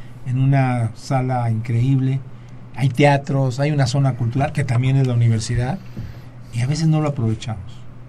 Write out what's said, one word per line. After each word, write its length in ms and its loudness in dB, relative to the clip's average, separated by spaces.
en 120 -2
una 560 2
sala 560 -2
increíble, 720 2
hay 140 2
teatros, 680 2
hay 100 0
una 160 2
zona 300 2
cultural 360 0
que 120 0
también 320 2
es 100 4
la 80 2
universidad, 640 2
y 80 -2
a 60 0
veces 200 0
no 140 4
lo 80 0
aprovechamos. 560 -2